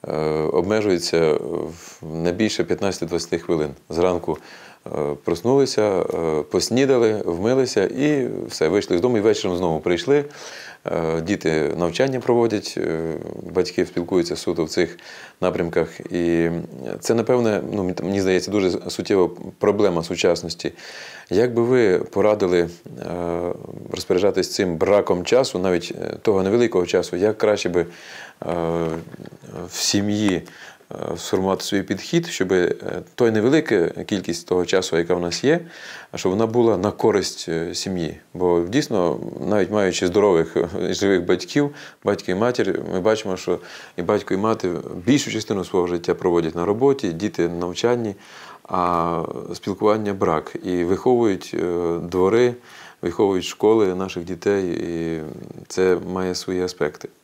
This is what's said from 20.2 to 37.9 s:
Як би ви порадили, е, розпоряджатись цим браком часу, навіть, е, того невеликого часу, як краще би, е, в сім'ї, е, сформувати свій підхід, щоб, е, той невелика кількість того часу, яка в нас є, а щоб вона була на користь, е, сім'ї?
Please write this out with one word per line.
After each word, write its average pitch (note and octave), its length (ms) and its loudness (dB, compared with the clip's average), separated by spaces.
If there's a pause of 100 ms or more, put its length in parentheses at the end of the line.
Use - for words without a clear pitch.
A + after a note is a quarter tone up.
Як A#2 240 2
би A#2 80 4
ви A#2 360 4
порадили, G2 640 2
е, E2+ 80 0 (1200)
розпоряджатись F#2 640 2
цим F2+ 220 0
браком F#2 480 2
часу, A#2+ 340 2
навіть, F2+ 340 0 (100)
е, - 200 -8
того G2 200 2
невеликого F#2+ 440 2
часу, F2 300 0
як G#2 220 2
краще G#2 300 2
би, F2 120 2
е, E2 60 -2 (1800)
в - 80 -14
сім'ї, G#2 680 0 (500)
е, - 240 -8
сформувати F#2+ 480 -2
свій G2 180 0
підхід, G#2+ 440 -2
щоб, F#2+ 260 -2
е, F2+ 220 4 (400)
той A#2+ 160 4
невелика A2 580 4
кількість F2+ 600 -4
того F2+ 180 2
часу, F#2 300 0
яка F2 180 2
в F2 60 0
нас E2+ 240 -4
є, D#3+ 160 4 (520)
а - 60 -10
щоб F#2 140 0
вона A2 140 2
була A2+ 300 4
на F#2+ 140 0
користь, G2 580 0
е, E2 260 -2
сім'ї? E2+ 420 -4 (180)